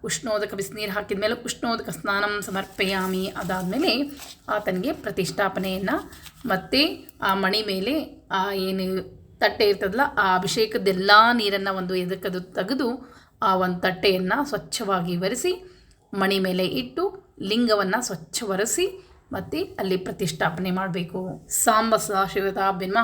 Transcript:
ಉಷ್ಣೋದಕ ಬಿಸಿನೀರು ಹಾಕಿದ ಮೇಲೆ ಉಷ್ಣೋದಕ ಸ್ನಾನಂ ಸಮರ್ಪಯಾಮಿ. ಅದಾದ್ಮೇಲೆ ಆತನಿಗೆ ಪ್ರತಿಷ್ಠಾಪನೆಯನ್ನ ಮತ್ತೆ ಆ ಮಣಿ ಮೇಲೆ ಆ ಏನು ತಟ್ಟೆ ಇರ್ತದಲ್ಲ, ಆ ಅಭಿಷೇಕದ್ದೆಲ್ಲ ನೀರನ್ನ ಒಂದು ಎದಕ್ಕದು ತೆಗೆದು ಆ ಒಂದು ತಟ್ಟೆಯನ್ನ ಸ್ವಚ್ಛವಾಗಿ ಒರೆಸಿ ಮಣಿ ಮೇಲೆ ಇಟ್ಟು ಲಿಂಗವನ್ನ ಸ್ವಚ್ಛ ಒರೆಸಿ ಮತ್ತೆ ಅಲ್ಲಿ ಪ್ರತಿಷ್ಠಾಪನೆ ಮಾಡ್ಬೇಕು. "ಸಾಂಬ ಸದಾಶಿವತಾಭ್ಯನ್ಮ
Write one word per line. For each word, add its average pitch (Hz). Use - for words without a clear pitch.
ಉಷ್ಣೋದಕ 214
ಬಿಸಿನೀರು 202
ಹಾಕಿದ 202
ಮೇಲೆ 214
ಉಷ್ಣೋದಕ 233
ಸ್ನಾನಂ 202
ಸಮರ್ಪಯಾಮಿ. 190
ಅದಾದ್ಮೇಲೆ 214
ಆತನಿಗೆ 208
ಪ್ರತಿಷ್ಠಾಪನೆಯನ್ನ 190
ಮತ್ತೆ 254
ಆ 196
ಮಣಿ 196
ಮೇಲೆ 208
ಆ 196
ಏನು 190
ತಟ್ಟೆ 208
ಇರ್ತದಲ್ಲ, 202
ಆ 190
ಅಭಿಷೇಕದ್ದೆಲ್ಲ 196
ನೀರನ್ನ 202
ಒಂದು 185
ಎದಕ್ಕದು 185
ತೆಗೆದು 247
ಆ 190
ಒಂದು 180
ತಟ್ಟೆಯನ್ನ 185
ಸ್ವಚ್ಛವಾಗಿ 190
ಒರೆಸಿ 240
ಮಣಿ 196
ಮೇಲೆ 185
ಇಟ್ಟು -
ಲಿಂಗವನ್ನ 208
ಸ್ವಚ್ಛ -
ಒರೆಸಿ 220
ಮತ್ತೆ 311
ಅಲ್ಲಿ 185
ಪ್ರತಿಷ್ಠಾಪನೆ 185
ಮಾಡ್ಬೇಕು. 185
"ಸಾಂಬ 226
ಸದಾಶಿವತಾಭ್ಯನ್ಮ 196